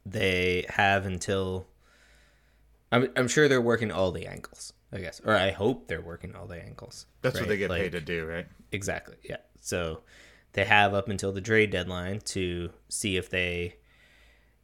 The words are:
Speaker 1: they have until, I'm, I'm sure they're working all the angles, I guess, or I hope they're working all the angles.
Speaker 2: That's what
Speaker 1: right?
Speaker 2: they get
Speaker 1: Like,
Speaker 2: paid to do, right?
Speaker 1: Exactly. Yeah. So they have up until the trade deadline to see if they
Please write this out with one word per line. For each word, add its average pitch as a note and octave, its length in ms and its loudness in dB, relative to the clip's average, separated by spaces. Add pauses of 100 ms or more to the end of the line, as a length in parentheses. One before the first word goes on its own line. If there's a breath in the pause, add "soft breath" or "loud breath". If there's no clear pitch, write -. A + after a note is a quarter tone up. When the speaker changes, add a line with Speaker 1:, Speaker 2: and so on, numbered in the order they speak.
Speaker 1:
they F#2 640 2
have G2 360 2
until, F#2+ 640 -2 (1200 soft breath)
I'm, B2 240 4
I'm B2+ 120 2
sure D3+ 200 6
they're C3 140 6
working A#2 300 2
all F#2 200 2
the F2 160 -8
angles, - 460 -14 (180)
I - 80 -10
guess, E2+ 240 -10
or G#2+ 120 2
I F#2+ 160 4
hope G#2 360 -2
they're E2 140 -6
working E2+ 340 -14
all F#2 120 -14
the F2 140 -14
angles. - 440 -18 (160)
Speaker 2:
That's B2+ 140 0
what - 60 -2
Speaker 1:
right? A2 80 -2
Speaker 2:
they G#2 80 2
get F#2+ 120 -2
Speaker 1:
Like, F2+ 140 0
Speaker 2:
paid F2+ 100 -2
to F2 80 -4
do, E2 240 -4
right? E2+ 220 -8 (240)
Speaker 1:
Exactly. G2 520 -6
Yeah. - 140 -10 (220)
So E2 420 -4 (520 loud breath)
they G2 120 2
have G2+ 280 8
up G2 140 0
until G2 240 -2
the F#2+ 100 -6
trade G#2+ 300 4
deadline F2+ 540 -4
to F2 460 -4 (180)
see F#2+ 280 -2
if F2+ 120 -4
they F2 460 -2 (880 soft breath)